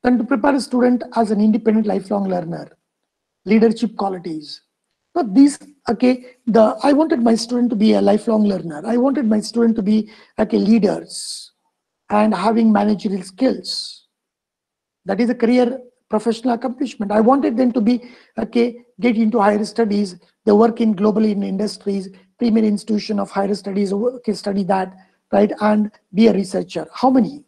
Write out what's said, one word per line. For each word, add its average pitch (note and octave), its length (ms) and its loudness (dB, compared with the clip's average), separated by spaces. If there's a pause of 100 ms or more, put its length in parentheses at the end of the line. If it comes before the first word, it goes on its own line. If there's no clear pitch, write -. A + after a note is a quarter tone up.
Then B3 140 2
to A3+ 80 0
prepare C#4 300 0
a C#4 40 0
student B3 440 0 (120)
as A3+ 160 0
an G3+ 80 0
independent G#3+ 480 2
lifelong G3 400 -4
learner, E3+ 420 -6 (760)
leadership A3 500 2
qualities. F3 640 -8 (540)
So E4+ 80 -2
these, C4 340 4 (320)
okay, B3 460 -2 (100)
the, G#3+ 380 4
I C#4+ 80 4
wanted D4 320 2
my A3+ 120 2
student A#3+ 340 -2
to A#3+ 80 -2
be G#3 160 4
a G3 80 2
lifelong G#3+ 440 2
learner. E3+ 400 -4
I A3+ 120 -2
wanted C4+ 280 0
my G#3+ 140 2
student A#3 380 0
to A3 40 -4
be, G#3+ 300 0 (260)
okay, A3 200 0
leaders G3+ 960 0 (560)
and G#3+ 240 2
having A3 400 2
managerial G3+ 500 0
skills. - 800 -6 (1000)
That G3 160 -2
is A#3 80 2
a B3 60 0
career B3 440 2 (300)
professional A3+ 440 -2
accomplishment. A#3 580 -6
I G#3+ 80 2
wanted B3 380 2
them B3 160 2
to B3 80 0
be, A#3 280 0 (280)
okay, A#3 400 -2 (220)
get A3 180 0
into A3+ 220 0
higher G#3 260 2
studies, G3+ 500 -2 (300)
they G#3+ 60 2
work A3+ 280 4
in A3 160 2
globally G#3+ 360 0
in G3+ 120 -4
industries, G3 680 -6 (280)
premier A3+ 260 2
institution G#3 560 -2
of G3 100 -4
higher G3 260 -2
studies, G3+ 360 -4
okay, A3+ 420 -4
study G3 320 -4
that, F#3 300 -4 (360)
right, G#3 200 4 (100)
and G#3+ 300 0 (220)
be A3 140 4
a G#3 60 4
researcher. F3+ 600 -6
How - 160 2
many? A#3 380 0